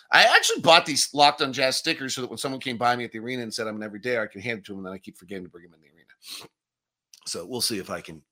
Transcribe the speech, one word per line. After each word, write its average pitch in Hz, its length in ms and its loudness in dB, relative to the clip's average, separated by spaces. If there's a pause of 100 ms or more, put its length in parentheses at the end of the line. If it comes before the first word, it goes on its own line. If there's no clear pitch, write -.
I 175 140 8
actually 453 380 4
bought 170 240 8
these - 280 -2
Locked 147 280 6
On 135 100 0
Jazz 131 260 0
stickers 135 380 -4
so 131 60 -6
that 120 80 -8
when 113 80 -12
someone 131 240 -6
came 123 160 -6
by 120 180 2
me 123 80 -6
at 113 80 -10
the 113 80 -10
arena 123 240 -8
and 110 100 -10
said 110 140 -4
I'm 107 140 -8
an 107 80 -10
everydayer, 110 340 -2
I 101 40 -6
can 101 120 -14
hand 110 200 -6
it 98 60 -20
to 104 60 -14
them, 98 80 -10
and 95 80 -10
then 95 60 -8
I 95 60 -12
keep - 180 -20
forgetting 92 260 -12
to 87 60 -16
bring 85 160 -20
them 85 80 -20
in 80 80 -20
the 76 60 -20
arena. - 600 -20 (800)
So 87 200 -8
we'll 120 140 -6
see 110 180 0
if 92 120 -10
I 90 100 -6
can 80 220 -16 (100)